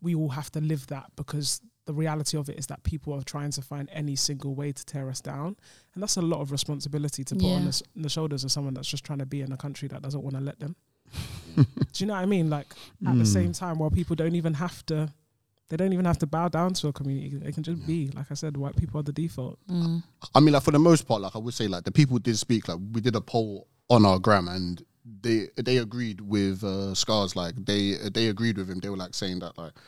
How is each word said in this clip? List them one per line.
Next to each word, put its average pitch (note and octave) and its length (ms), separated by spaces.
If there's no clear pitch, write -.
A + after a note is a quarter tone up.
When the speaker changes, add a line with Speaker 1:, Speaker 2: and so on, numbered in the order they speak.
Speaker 1:
we E3+ 120
all D#3 160
have C#3 220
to D#3 100
live D3+ 260
that, C#3 180
because C#3+ 460
the D#3 80
reality D#3 420
of C#3+ 140
it - 100
is C3+ 80
that C3+ 160
people D3 300
are C#3 80
trying D3 300
to C3+ 100
find C#3+ 320
any D3 220
single C#3 400
way C#3+ 180
to - 120
tear C#3 240
us C3+ 120
down. C#3+ 340
And F#3 100
that's G#3 140
a F#3 40
lot E3 200
of C#3 100
responsibility C#3+ 720
to - 120
put F#3 100
on F3+ 60
Speaker 2:
Yeah. F3+ 100
Speaker 1:
the F3+ 60
s-, - 160
the D3+ 140
shoulders D3 340
of C3+ 80
someone C#3 220
that's - 160
just C#3+ 160
trying C#3+ 140
to C#3 60
be C#3 160
in C3+ 100
a C3+ 60
country C#3+ 320
that C#3 120
doesn't C#3 220
wanna C3+ 180
let C#3 180
them. D3+ 160
Speaker 3:
<laughs> - 420
Speaker 1:
Do C#3+ 80
you G3 100
know G#3+ 80
what F#3 60
I F#3 40
mean? F3+ 240
Like, C#3+ 180
at B2+ 120
the A2+ 60
Speaker 3:
Mm. G#2+ 40
Speaker 1:
same F2+ 260
time, E3+ 240
while D#3 140
people E3+ 240
don't E3 200
even E3 200
have F3 320
to, D#3 260
they D#3+ 80
don't F#3+ 160
even F3+ 120
have E3+ 140
to E3 80
bow E3 200
down F3 260
to D#3 140
a C#3+ 60
community. C#3 440
They C#3+ 140
can D#3 100
just D#3 200
Speaker 3:
Yeah. C#3 60
Speaker 1:
be. D#3+ 220
Like C#3+ 220
I - 20
said, D3 240
white C#3 180
people D3+ 240
are D3+ 40
the C#3+ 100
default. D3 460
Speaker 2:
Mm. E3+ 320
Speaker 4:
I - 60
mean, D3 140
like, C#3+ 100
for D#3+ 80
the D3 80
most E3 280
part, A2 140
like, F#2+ 140
I A2 40
would A#2 140
say, A2 140
like, F#2+ 160
the G2+ 80
people B2+ 260
did A2 220
speak. A2 280
Like, E2+ 120
we A#2 60
did A2+ 160
a G#2 60
poll G#2+ 460
on A2 160
our F#2+ 100
gram, F#2+ 300
and F2 360
they, A2+ 340
they B2 220
agreed A2+ 420
with, G2+ 440
uh, G2 320
Scars. G#2 400
Like, F2+ 280
they, G2+ 300
they A2+ 180
agreed G#2+ 280
with F#2+ 140
him. F#2 80
They G2 100
were, G2 80
like, F#2 160
saying F#2 260
that, F2 180
like, E2 160